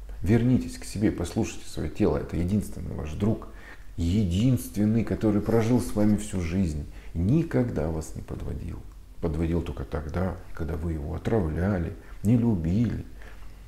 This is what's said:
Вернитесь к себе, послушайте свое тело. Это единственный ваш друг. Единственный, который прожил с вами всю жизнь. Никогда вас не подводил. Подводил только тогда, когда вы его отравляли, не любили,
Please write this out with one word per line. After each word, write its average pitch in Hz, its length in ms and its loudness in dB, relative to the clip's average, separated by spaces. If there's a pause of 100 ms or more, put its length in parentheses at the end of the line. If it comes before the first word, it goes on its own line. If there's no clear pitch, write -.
(220)
Вернитесь 117 560 4
к - 60 -12
себе, 104 280 2
послушайте - 560 -4
свое 80 220 -4
тело. 80 280 2
Это - 180 -6
единственный 87 580 0
ваш - 200 -6
друг. - 340 0 (500)
Единственный, 104 1040 2
который 101 380 2
прожил 113 380 4
с - 160 -2
вами 104 220 6
всю - 240 -4
жизнь. 82 440 0 (280)
Никогда 110 760 2
вас 78 260 -6
не - 60 -8
подводил. 80 580 -6 (420)
Подводил 82 400 0
только 71 220 -6
тогда, 78 520 -2 (180)
когда 78 220 -4
вы 82 180 -2
его 78 220 -4
отравляли, 90 800 2 (300)
не 113 140 6
любили, 98 680 2 (640)